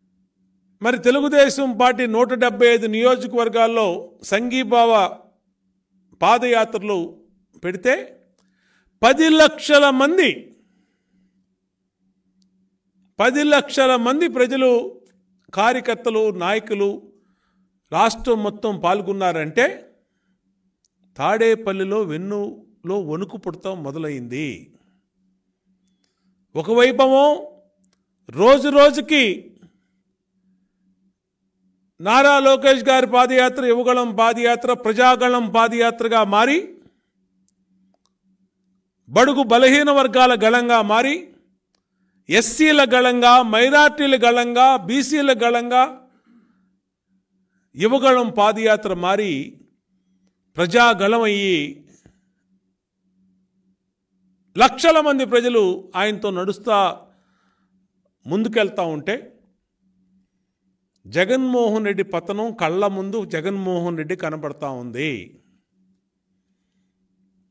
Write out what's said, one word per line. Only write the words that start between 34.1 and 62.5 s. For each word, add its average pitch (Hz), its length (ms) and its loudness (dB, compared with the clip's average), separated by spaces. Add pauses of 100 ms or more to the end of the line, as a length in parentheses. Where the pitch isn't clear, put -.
పాదయాత్ర, 233 580 0
ప్రజాగళం 247 760 0
పాదయాత్రగా 233 760 0
మారి, 247 540 -2 (2250)
బడుగు 262 340 2
బలహీన 262 480 4
వర్గాల 254 420 4
గళంగా 233 480 2
మారి, 247 460 -2 (1040)
ఎస్సీల 277 540 2
గళంగా, 247 580 4
మైనారిటీల 277 760 2
గళంగా, 240 600 2
బీసీల 269 540 -2 (120)
గళంగా 240 640 -2 (1700)
యువగళం 247 540 2
పాదయాత్ర 214 640 0
మారి 180 640 -4 (960)
ప్రజాగళం 214 640 0
అయ్యి 196 640 -4 (2750)
లక్షల 285 420 2
మంది 277 260 0
ప్రజలు 220 720 0
ఆయనతో 208 360 -4
నడుస్తా 196 760 -2 (1200)
ముందుకెళ్తా 208 580 -4
ఉంటే 165 560 -10 (1700)
జగన్మోహన్ 220 800 -2
రెడ్డి 202 180 -4
పతనం 202 500 -8